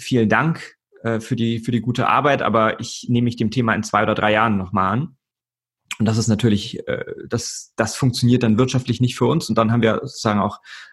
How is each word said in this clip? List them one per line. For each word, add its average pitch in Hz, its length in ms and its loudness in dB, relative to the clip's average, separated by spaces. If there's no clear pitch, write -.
vielen 113 280 2
Dank, 131 460 0
äh, 113 160 -2
für 123 160 -4
die, 117 240 -2
für - 100 -6
die 120 100 0
gute 120 280 0
Arbeit, 135 340 2
aber 110 380 0
ich - 280 -12
nehme 120 180 2
mich 117 100 -2
dem 110 160 -2
Thema 117 220 0
in 107 100 -2
zwei 104 180 0
oder 107 140 0
drei 107 160 2
Jahren 107 240 2
nochmal 95 360 0
an. 139 240 -4
Und 107 60 2
das 110 120 2
ist 110 80 0
natürlich, 104 640 0
äh, - 160 -4
das, - 480 -8
das 110 180 -2
funktioniert 123 480 2
dann 110 160 4
wirtschaftlich 127 420 0
nicht 123 160 0
für 123 100 2
uns. 156 220 0
Und 110 80 -2
dann 113 140 4
haben 117 120 2
wir 110 200 2
sozusagen 107 380 -2
auch, 98 180 -2